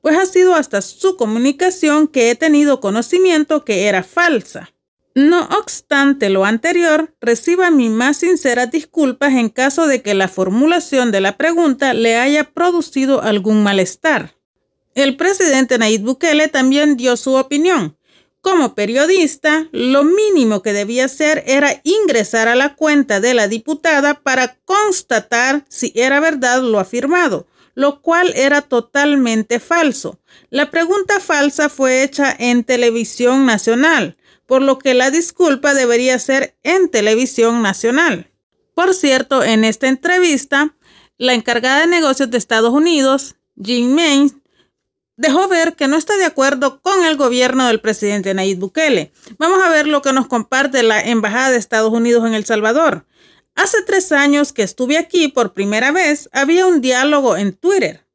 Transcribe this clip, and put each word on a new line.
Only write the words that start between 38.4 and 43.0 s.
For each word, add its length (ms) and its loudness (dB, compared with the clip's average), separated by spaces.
Por 180 0
cierto, 500 0
en 220 2
esta 240 -2
entrevista, 840 0
la 160 0
encargada 480 0
de 60 2
negocios 440 0
de 60 -4
Estados 380 0
Unidos, 600 0